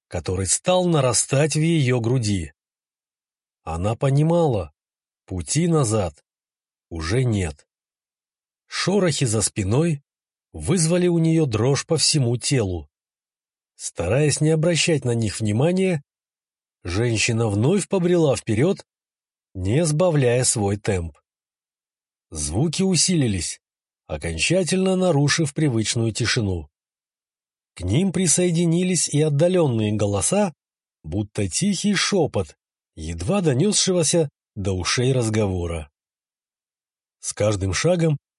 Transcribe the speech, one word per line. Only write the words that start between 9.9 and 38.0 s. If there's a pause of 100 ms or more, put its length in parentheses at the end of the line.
вызвали
у
нее
дрожь
по
всему
телу. (840)
Стараясь
не
обращать
на
них
внимания, (800)
женщина
вновь
побрела
вперед, (680)
не
сбавляя
свой
темп. (1120)
Звуки
усилились, (480)
окончательно
нарушив
привычную
тишину. (1080)
К
ним
присоединились
и
отдаленные
голоса, (500)
будто
тихий
шепот, (400)
едва
донесшегося (260)
до
ушей
разговора. (1300)
С
каждым
шагом (220)